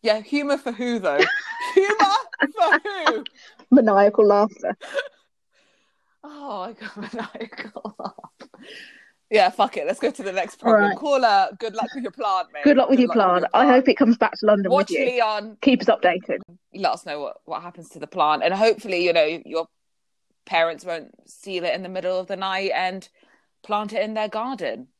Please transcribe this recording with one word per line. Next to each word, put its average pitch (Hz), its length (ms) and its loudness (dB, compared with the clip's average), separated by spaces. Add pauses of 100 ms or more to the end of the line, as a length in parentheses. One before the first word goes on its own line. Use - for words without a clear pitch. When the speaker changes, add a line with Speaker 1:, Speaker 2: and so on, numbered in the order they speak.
Speaker 1:
Yeah, 220 180 2
humour 285 360 -2
for 262 140 -8
who, 240 260 -4
though? 160 220 0 (280)
<laughs> 960 280 -10
Humour 403 400 2 (260)
for 311 380 0
who? 392 440 -4 (460)
Speaker 2:
Maniacal 208 560 6
laughter. 202 500 2 (1500)
Speaker 1:
Oh, 285 380 -14
I 220 120 -12
got 214 240 -16
<laughs> 208 160 -14
maniacal - 840 -12
laugh. - 520 -16 (800)
Yeah, 196 200 4
fuck 202 280 -2
it. 151 100 -6
Let's 185 120 -6
go - 120 -2
to - 120 -14
the 190 100 -6
next 190 240 -6
problem. 220 260 4
Speaker 2:
All 202 60 2
right. 190 80 -4
Speaker 1:
Caller, 240 600 2
good 220 160 -8
luck 220 220 -6
with 254 80 -10
your 196 80 -8
plant, 196 420 -4
mate. 147 100 -12
Speaker 2:
Good 285 140 6
luck 262 120 2
with 269 80 4
Speaker 1:
Good 247 60 4
Speaker 2:
your - 120 0
Speaker 1:
luck - 0 -
with 208 100 4
Speaker 2:
plant. 180 160 4 (120)
Speaker 1:
your 214 80 6
Speaker 2:
I - 40 6
Speaker 1:
plant. 285 40 4 (100)
Speaker 2:
hope 262 80 2
it 202 100 4
comes 233 200 4
back - 160 0
to - 120 -6
London 202 260 4
Speaker 1:
Watch 190 180 2
Speaker 2:
with - 100 -2
you. - 60 0
Speaker 1:
Leon. 220 560 -2
Speaker 2:
Keep 262 200 4
us - 60 -2
updated. 185 520 0 (340)
Speaker 1:
Let 180 180 -2
us 165 140 -8
know 147 160 -8
what, - 240 -12
what 156 160 -10
happens 175 300 -20
to 165 80 -20
the 147 80 -12
plant. 151 360 0
And 175 100 0
hopefully, 202 520 0
you 170 80 0
know, 160 320 0
your 160 220 -6 (760)
parents 165 380 -2
won't 170 280 -10 (180)
steal 180 340 -10
it 175 100 -2
in 190 80 -6
the 185 80 -12
middle 185 300 -4
of 180 80 -10
the 196 80 -8
night 190 400 -4
and 185 320 -4 (560)
plant 208 300 -4
it 196 80 -4
in 214 140 -4
their 214 120 -4
garden. 202 600 -8 (120)